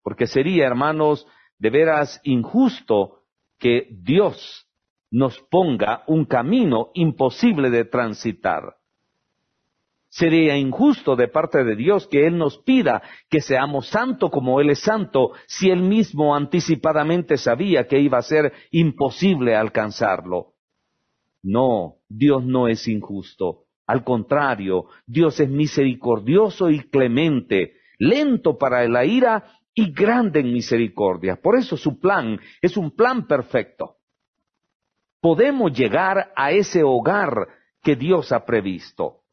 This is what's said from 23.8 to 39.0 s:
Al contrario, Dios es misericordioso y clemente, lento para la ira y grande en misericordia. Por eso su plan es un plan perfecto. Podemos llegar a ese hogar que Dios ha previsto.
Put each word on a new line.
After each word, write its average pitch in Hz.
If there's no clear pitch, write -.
Al 117
contrario, 113
Dios 156
es 135
misericordioso 139
y 151
clemente, 127
lento 233
para 123
la 123
ira 226
y 196
grande 202
en 123
misericordia. 101
Por 214
eso 208
su 143
plan 143
es 180
un 175
plan 240
perfecto. -
Podemos 208
llegar 156
a 139
ese 185
hogar 131
que 147
Dios 156
ha 113
previsto. 95